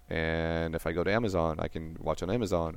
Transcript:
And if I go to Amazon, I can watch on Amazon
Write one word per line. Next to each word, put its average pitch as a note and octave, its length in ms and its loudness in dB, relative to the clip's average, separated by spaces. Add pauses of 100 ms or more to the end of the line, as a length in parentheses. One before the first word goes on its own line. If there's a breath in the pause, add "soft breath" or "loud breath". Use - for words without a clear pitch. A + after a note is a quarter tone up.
And E2 680 0
if E2 140 -2
I - 40 0
go E2+ 120 0
to F#2+ 80 2
Amazon, F2+ 480 2
I E2 80 0
can D#2+ 320 -8
watch D#2 200 -2
on F2 100 -2
Amazon F#2 460 0